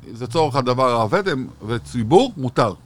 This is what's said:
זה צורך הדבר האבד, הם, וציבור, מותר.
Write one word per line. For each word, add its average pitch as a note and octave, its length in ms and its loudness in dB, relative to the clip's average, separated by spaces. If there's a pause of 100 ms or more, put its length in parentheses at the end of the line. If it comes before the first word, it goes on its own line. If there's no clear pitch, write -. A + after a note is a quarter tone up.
(120)
זה A#2 140 -10
צורך C#3+ 300 0
הדבר B2 440 2
האבד, F3 280 0
הם, C3 200 -4 (180)
וציבור, B2 720 2
מותר. B2 380 -2 (120)